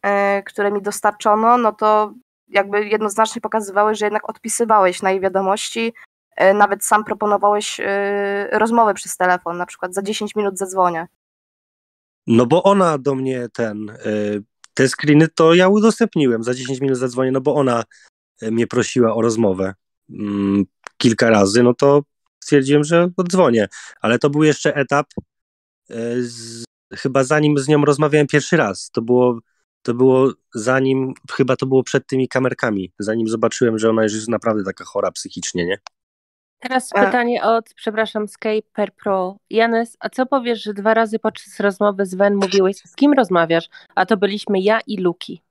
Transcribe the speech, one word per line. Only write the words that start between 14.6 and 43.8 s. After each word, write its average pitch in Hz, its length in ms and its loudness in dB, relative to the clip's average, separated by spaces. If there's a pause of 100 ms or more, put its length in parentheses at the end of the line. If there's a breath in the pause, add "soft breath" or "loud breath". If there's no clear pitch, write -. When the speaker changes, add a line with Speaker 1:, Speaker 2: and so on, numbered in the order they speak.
Speaker 2:
te 135 160 2
screeny 151 380 2
to 165 260 2
ja 185 160 4
udostępniłem, 202 760 0
za 123 100 -4
dziesięć 127 280 -8
minut 135 160 -2
zadzwonię, 127 340 -2
no 135 100 -2
bo 143 140 0
ona, 123 280 0 (580 soft breath)
e, 110 100 -6
mnie 113 160 0
prosiła 117 480 0
o 113 60 -2
rozmowę, 98 520 0 (360)
mm, 101 540 -2 (340)
kilka 117 320 2
razy, 107 340 4
no 120 100 6
to 143 280 4 (420)
stwierdziłem, 143 400 2
że 170 340 2
oddzwonię, 165 500 2 (340 loud breath)
ale 117 180 0
to 151 100 2
był 147 140 0
jeszcze 147 320 0
etap, 143 320 -2 (840)
e, 113 60 -16 (260)
z, 117 420 -12 (300)
chyba 135 300 -2
zanim 151 340 2
z 131 100 -2
nią 147 180 4
rozmawiałem 147 420 2
pierwszy 151 300 0
raz, 104 340 -2
to 113 100 -2
było, 123 380 2 (420)
to 120 120 -4
było 131 380 4 (220)
zanim, 131 600 0 (180)
chyba 127 240 0
to 135 100 -6
było 131 180 2
przed - 240 -4
tymi 131 200 -2
kamerkami, 117 720 -2
zanim 110 280 -4
zobaczyłem, 113 520 0
że 113 100 2
ona 113 140 2
już 107 100 0
jest 110 160 -8
naprawdę 107 340 -2
taka 95 220 -10
chora 98 260 -4
psychicznie, - 540 -8
nie? 95 120 -4 (840)
Speaker 3:
Teraz 254 360 -4
Speaker 1:
E. 294 100 4
Speaker 3:
pytanie 240 380 -2
od, 226 300 -2
przepraszam, 214 540 -6
Skyper 214 680 -6
Pro. 190 420 -4 (120)
Janes, 233 500 -2
a 208 100 -16
co 254 160 -4
powiesz, 240 380 -4
że 214 100 -8
dwa 208 200 0
razy 220 260 0
podczas - 400 -8
rozmowy 202 460 -2
z 185 100 -10
Wen 202 200 2
mówiłeś, 196 420 0
z - 180 -20
kim 285 180 4
rozmawiasz, 170 560 2 (260 loud breath)